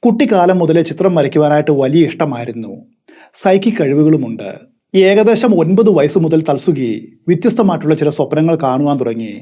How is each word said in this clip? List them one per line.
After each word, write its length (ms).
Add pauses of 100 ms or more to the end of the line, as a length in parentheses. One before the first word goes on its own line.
കുട്ടിക്കാലം 560
മുതലേ 240
ചിത്രം 320
വരയ്ക്കുവാനായിട്ട് 560
വലിയ 360
ഇഷ്ടമായിരുന്നു. 680 (640)
സൈക്കിക് 460
കഴിവുകളുമുണ്ട്. 680 (460)
ഏകദേശം 640
ഒൻപത് 320
വയസ്സ് 280
മുതൽ 240
തൽസുഗി 480 (380)
വ്യത്യസ്തമായിട്ടുള്ള 680
ചില 140
സ്വപ്നങ്ങൾ 480
കാണുവാൻ 400
തുടങ്ങി. 460